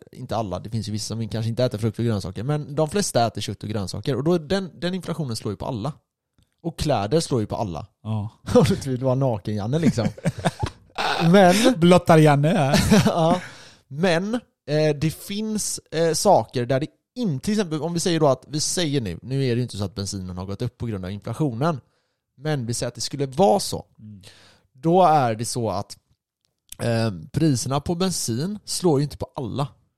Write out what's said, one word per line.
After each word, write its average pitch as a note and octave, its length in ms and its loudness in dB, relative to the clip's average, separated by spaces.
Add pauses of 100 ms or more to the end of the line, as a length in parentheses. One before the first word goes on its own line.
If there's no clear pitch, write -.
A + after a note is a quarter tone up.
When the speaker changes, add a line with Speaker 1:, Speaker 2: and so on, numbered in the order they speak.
(120)
Speaker 1:
inte A2 260 -10
alla, F#2 220 -4
det G2 100 -12
finns A2 180 -4
ju G#2+ 40 -6
vissa G#2+ 160 -6
som A2+ 220 -6
kanske A2 200 -4
inte A#2 140 0
äter G2+ 140 0
frukt A2 220 -4
och A#2 60 -2
grönsaker. G2 380 -4
Men D3 320 -6
de D#3 140 0
flesta C3 380 0
äter G#2 140 -6
kött - 220 -8
och G#2 60 -8
grönsaker. G2+ 460 -6
Och C3 80 -2
då E3+ 100 2
är F3 60 2
den, F#3 400 -4
den F3 140 -4
inflationen E3 420 -6
slår G#2 180 -6
ju - 40 -8
på - 80 -8
alla. C3 280 -6 (720)
Och E3 160 -8
kläder B2 400 2
slår C#3 220 0
ju G2+ 60 -4
på - 80 -6
alla. F2 320 -6 (160)
Speaker 2:
Ja. G#2+ 260 -4 (140)
Speaker 1:
<laughs> - 120 0
Om A#3 120 8
du G3 80 2
inte - 140 -6
vill B2+ 140 -4
vara B2+ 120 2
naken, A2+ 400 -2
Janne, A2+ 240 -2
liksom. C3 280 2 (600)
<laughs> - 640 -2
Men F#3 240 8 (240)
Speaker 2:
Blottar F3 380 8
Janne D3 300 6
här. E3 580 4
Speaker 1:
<laughs> - 0 -
Ja. F3 360 2 (460)
Men, F3+ 460 0 (340)
eh, D3+ 340 2
det D#3 120 2
finns, G#3+ 680 -6 (120)
eh, D#3+ 220 0
saker C3 520 2
där C3 140 0
det D#3 80 -4 (280)
inte, F#3 300 -2
till G#3+ 80 0
exempel D#3+ 280 -2
om E3+ 120 -4
vi E3 60 -2
säger E3 200 0
då D3+ 80 6
att, C3 200 2
vi D3 120 -6
säger C#3+ 420 -2
nu, F2+ 200 -6
nu C3 140 -8 (100)
är B2 40 0
det A#2 60 0
ju B2 60 0
inte A2 160 -6
så G2+ 60 -4
att F#2 120 -6
bensinen F#2 420 -8
har F#2 80 -8
gått G2 160 -10
upp B2 160 -6
på B2 80 -8
grund G2+ 200 -6
av F#2 60 -8
inflationen, A#2 680 -4 (580)
men C#3 280 -4
vi A#2+ 80 -4
säger C3 140 -4
att - 80 -10
det A#2 60 -14
skulle C#3 240 -4
vara F#3+ 340 2
så. - 260 -8 (140)
Speaker 2:
Mm. G#2+ 220 -20 (520)
Speaker 1:
Då E3 300 2
är C#3 320 4
det A2+ 100 -6
så A2+ 240 -4
att, F#2+ 280 -6 (840)
eh, A2+ 300 0 (200)
priserna C#3+ 480 0
på F3 160 -4
bensin F3+ 720 -4
slår D#3 340 2
ju D3 40 2
inte C#3+ 140 -6
på - 180 -8
alla. B2+ 320 -6 (300)